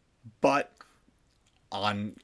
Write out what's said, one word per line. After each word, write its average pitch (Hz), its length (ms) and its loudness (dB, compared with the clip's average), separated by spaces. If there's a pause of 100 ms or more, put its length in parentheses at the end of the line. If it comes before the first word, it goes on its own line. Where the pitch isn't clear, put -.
(420)
But 139 320 2 (960)
on, 104 520 -2